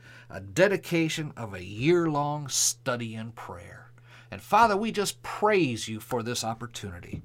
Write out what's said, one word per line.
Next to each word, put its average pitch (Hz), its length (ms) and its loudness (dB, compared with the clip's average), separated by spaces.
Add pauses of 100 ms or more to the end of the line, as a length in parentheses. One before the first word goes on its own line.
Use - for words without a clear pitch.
(300)
a 95 100 -10
dedication 160 960 2
of 110 180 -8
a 90 100 -10
year-long 147 840 2
study 120 680 -2
in 113 160 -10
prayer. 92 600 -16 (400)
And 98 100 -10
Father, 214 340 6
we 214 160 0
just 190 300 -2
praise 170 680 2
you 110 120 -6
for 117 240 -4
this 120 200 -4
opportunity, 113 800 -8